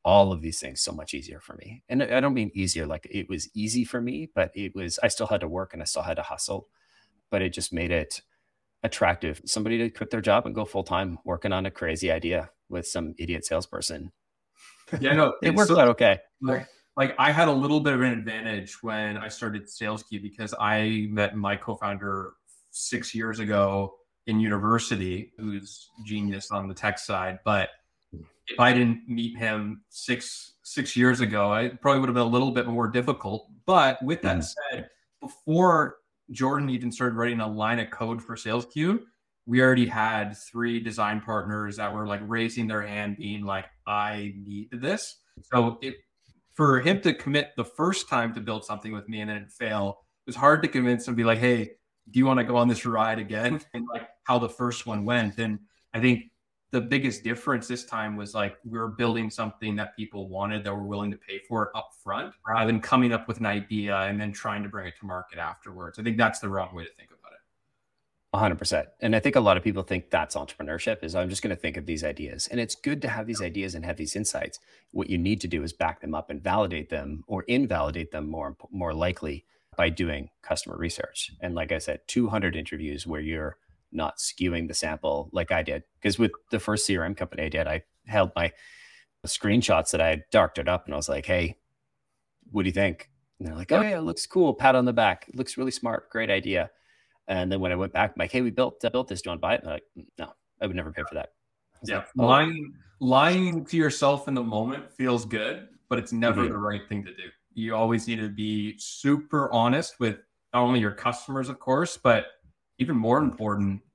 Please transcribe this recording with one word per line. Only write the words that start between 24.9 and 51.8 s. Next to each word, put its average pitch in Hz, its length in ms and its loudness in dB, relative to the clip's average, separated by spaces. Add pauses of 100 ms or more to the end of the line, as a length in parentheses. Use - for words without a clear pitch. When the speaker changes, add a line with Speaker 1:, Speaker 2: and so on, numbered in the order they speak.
Speaker 2:
who's 101 520 -10 (160)
genius 104 460 -4
on 98 160 -4
the 95 60 -10
tech 104 260 -2
side. 92 460 -4
But 101 240 2 (800)
if - 120 -4
I 123 140 8
didn't 117 340 4
meet 117 300 -4
him 107 500 -4
six, - 760 -6
six - 340 -4
years 123 240 6
ago, 104 300 2
I 117 180 2
probably 135 320 4
would 131 80 2
have 120 60 0
been 123 80 4
a - 20 4
little 127 260 4
bit 120 160 0
more 117 220 0
difficult. 123 600 -2 (160)
But 143 380 6
with 160 200 -2
that 87 160 2
Speaker 1:
Mm. - 140 -6 (180)
Speaker 2:
said, - 180 -8 (320)
before 160 720 4 (340)
Jordan 135 400 0
even 123 220 -2
started 120 240 -2
writing 117 240 0
a 107 80 -2
line 107 320 0
of 107 100 -4
code 117 320 -6
for 117 140 -12
SalesQ, 151 640 -2 (460)
we 123 160 4
already 127 260 8
had 110 500 -2
three 117 420 -4
design 107 400 -2
partners 104 560 -4
that 104 180 -4
were, 107 140 -6
like, 101 160 -4
raising 113 420 -2
their 107 160 -2
hand, 104 360 -6
being 104 260 -8
like, 98 220 -4 (200)
"I 104 520 -4
need 101 340 -12
this." 135 460 -6 (240)
So 117 400 2
it, 135 160 -8 (560)
for 139 260 6
him 185 220 4
to 160 120 6
commit 143 440 0
the 113 80 -2
first - 420 -2
time 117 280 2
to 113 40 -6
build 107 240 -6
something 107 300 -8
with 104 160 -10
me 110 100 -8
and 107 100 -6
then 104 140 -6
it - 80 -20
fail, 104 540 -4 (200)
it - 40 -10
was 123 80 -10
hard 147 240 6
to 156 80 2
convince 123 360 2
him, 123 100 -2
be 117 100 2
like, 113 140 6
"Hey, 120 360 2 (340)